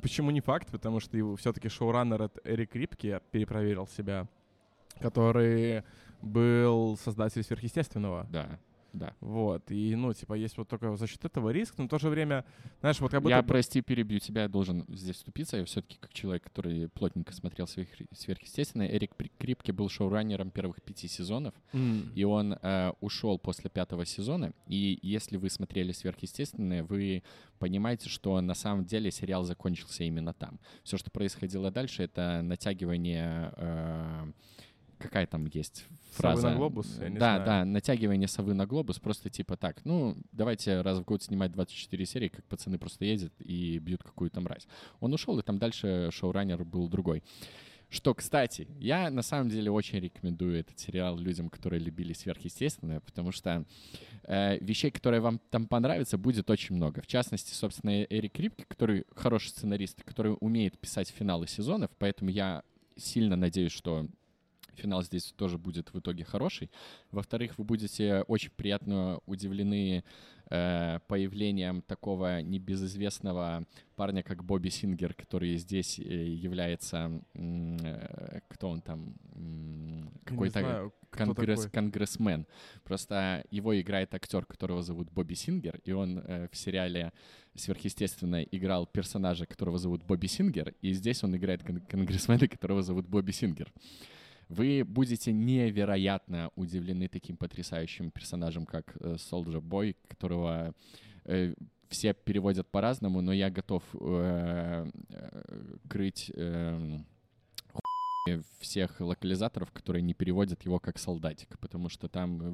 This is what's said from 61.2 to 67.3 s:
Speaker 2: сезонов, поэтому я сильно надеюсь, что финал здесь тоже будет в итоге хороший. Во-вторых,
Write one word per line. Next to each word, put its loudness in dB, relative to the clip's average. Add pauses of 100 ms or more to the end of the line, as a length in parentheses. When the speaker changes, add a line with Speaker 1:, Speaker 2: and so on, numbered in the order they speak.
Speaker 2:
сезонов, -2
поэтому 0
я 0 (340)
сильно 4
надеюсь, 4
что -2 (680)
финал 0
здесь -4
тоже 0
будет -6
в -4
итоге -4
хороший. -4 (400)
Во-вторых, -4